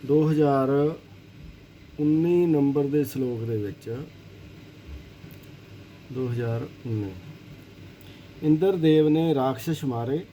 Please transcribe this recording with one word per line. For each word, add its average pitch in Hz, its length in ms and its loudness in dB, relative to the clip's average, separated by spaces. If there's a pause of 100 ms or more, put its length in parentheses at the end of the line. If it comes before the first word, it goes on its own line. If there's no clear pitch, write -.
ਦੋ 151 240 4
ਹਜ਼ਾਰ 143 640 2 (1040)
ਉੱਨੀ 170 460 2
ਨੰਬਰ 143 380 2
ਦੇ 143 200 0
ਸ਼ਲੋਕ 123 360 -4
ਦੇ 113 160 -4
ਵਿੱਚ, 104 400 -8 (2250)
ਦੋ 127 160 -4
ਹਜ਼ਾਰ 117 340 -4
ਉੱਨੀ, 107 480 -6 (1300)
ਇੰਦਰ 160 340 2
ਦੇਵ 156 320 6
ਨੇ 160 260 2
ਰਾਖਸ਼ 135 500 -2
ਮਾਰੇ 131 480 -4